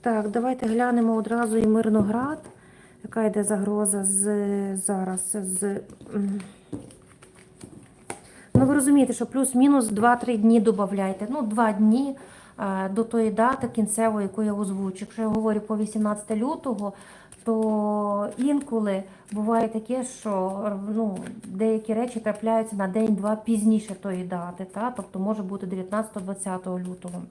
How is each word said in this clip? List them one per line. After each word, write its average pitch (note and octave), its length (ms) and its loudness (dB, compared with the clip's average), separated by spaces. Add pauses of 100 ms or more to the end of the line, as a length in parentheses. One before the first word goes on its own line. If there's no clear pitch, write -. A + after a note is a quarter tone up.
Так, G#3+ 300 0
давайте B3+ 340 -2
глянемо A#3 500 2
одразу A3 420 0
і G#3+ 100 4
Мирноград. A3+ 720 2 (640)
Яка A3 220 -2
йде G#3 180 2
загроза G3+ 600 0
з, G3+ 760 0
зараз, F#3 440 -2 (100)
з, F#3+ 320 -4 (520)
м. G3+ 260 -2 (2000)
Ну, C4 120 6
ви C#4 80 4
розумієте, C#4 400 6
що A#3+ 120 -2
плюс-мінус C4 600 4
два-три A#3+ 500 2
дні A3+ 240 6
добавляйте. G3 680 0
Ну, D4 120 -4
два G#3+ 300 2
дні, A3+ 460 4 (420)
е, F#3+ 300 -2
до A3 140 0
тої A3+ 280 0
дати A#3+ 360 2
кінцевої, G#3+ 560 0
яку G3 200 -4
я G#3 100 0
озвучу. G3 460 -4
Якщо G#3+ 220 -10
я A3 60 0
говорю A3 320 0
по G#3+ 180 -4
вісімнадцяте G#3 580 -2
лютого, A3 580 -2 (500)
то G#3 960 0
інколи A3+ 680 0 (280)
буває A3 380 2
таке, A3+ 340 -4
що, G3 580 -4 (340)
ну, G#3+ 220 0 (280)
деякі A3 480 0
речі A3+ 260 -2
трапляються A3 560 -2
на G3 120 0
день-два G#3+ 480 2
пізніше G#3+ 600 2
тої F#3 280 -6
дати, F3 420 -8
та? A3+ 320 -6
Тобто F#3+ 220 -10
може G#3 240 -2
бути F#3+ 240 -6
дев'ятнадцятого, F#3+ 580 -4
двадцятого F#3 540 -6
лютого. F3+ 520 -10